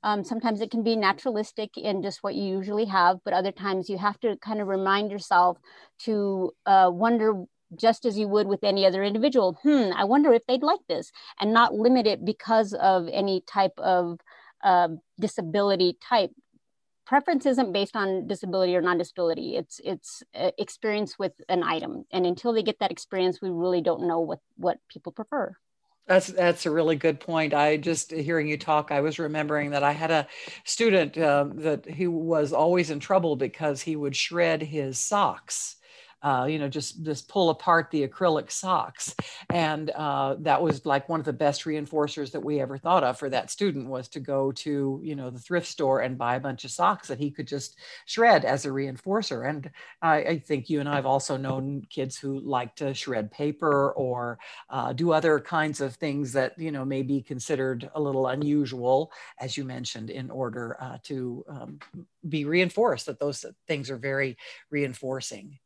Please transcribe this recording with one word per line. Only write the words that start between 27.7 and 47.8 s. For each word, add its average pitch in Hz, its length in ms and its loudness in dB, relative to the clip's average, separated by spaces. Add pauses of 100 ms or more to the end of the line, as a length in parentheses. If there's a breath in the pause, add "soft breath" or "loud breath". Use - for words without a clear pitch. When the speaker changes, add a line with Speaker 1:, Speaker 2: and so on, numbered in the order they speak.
Speaker 2:
just, 160 340 -4
hearing 156 360 0
you 151 120 -2
talk, 151 320 0
I 143 100 2
was 151 160 0
remembering 151 540 -2
that 143 100 0
I 143 100 4
had 160 200 -2
a 151 160 2 (380 loud breath)
student, 185 520 2
uh, 143 380 4
that 156 320 -2
he 156 180 -4
was 160 480 0
always 160 380 4
in 143 80 -4
trouble 170 360 2
because 135 460 -4
he 156 140 -4
would 143 200 -4
shred 165 460 0
his 143 380 -6
socks. - 800 -2 (440 soft breath)
Uh, 131 280 0
you 156 100 -2
know, 143 80 -4
just, 139 340 -8
just 156 280 -8
pull 180 200 2
apart 160 420 2
the 147 140 0
acrylic 156 460 0
socks. - 640 -4 (360 loud breath)
And, 156 400 0
uh, 139 480 -2
that 151 220 2
was, 156 240 0
like, 139 220 0
one 160 140 -2
of 139 40 -6
the 156 60 -2
best 143 320 0
reinforcers 147 720 -4
that 156 100 -6
we 147 160 -2
ever 135 180 -4
thought 165 280 2
of 123 120 0
for 143 120 -6
that 131 200 -4
student 143 380 -4
was 131 220 -8
to - 100 -10
go 135 320 -2
to, 139 500 -4
you 156 140 -8
know, 131 140 -8
the 123 100 -12
thrift 170 280 -2
store 135 340 0
and 127 160 -4
buy 120 180 0
a 131 60 -2
bunch 135 240 -8
of 127 60 -12
socks 180 360 0
that 127 120 -8
he 143 120 -4
could 147 160 -10
just - 320 -10 (260 loud breath)